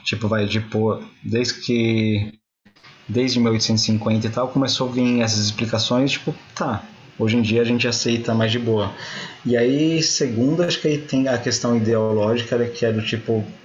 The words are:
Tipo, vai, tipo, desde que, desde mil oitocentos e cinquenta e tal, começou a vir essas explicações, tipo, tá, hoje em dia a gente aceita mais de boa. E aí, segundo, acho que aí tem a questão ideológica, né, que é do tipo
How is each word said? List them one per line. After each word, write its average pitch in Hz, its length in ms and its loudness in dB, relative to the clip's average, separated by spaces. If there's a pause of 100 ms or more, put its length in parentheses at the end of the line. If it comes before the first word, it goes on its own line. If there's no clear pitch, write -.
Tipo, 101 240 -4
vai, 104 180 0
tipo, 110 560 -2 (200)
desde 117 320 -2
que, 110 760 0 (760)
desde 123 320 0
mil 117 120 4
oitocentos 110 300 0
e - 40 -2
cinquenta 110 400 0
e 110 40 -2
tal, 123 180 -2
começou 131 400 0
a 120 40 -6
vir 123 280 2
essas 104 260 0
explicações, 120 680 0
tipo, - 220 -6 (200)
tá, 127 300 -4 (340)
hoje 110 180 2
em 120 60 4
dia 113 200 2
a - 20 4
gente 120 240 0
aceita 117 460 -2
mais 113 180 2
de 120 60 0
boa. 110 340 0 (540)
E 120 100 2
aí, 147 460 2
segundo, 139 600 0
acho 170 180 -2
que 160 80 0
aí 147 100 0
tem 135 280 0
a 127 120 0
questão 120 380 0
ideológica, 110 840 2
né, 120 80 2
que - 180 -4
é 113 80 2
do 110 100 0
tipo 110 420 -2 (200)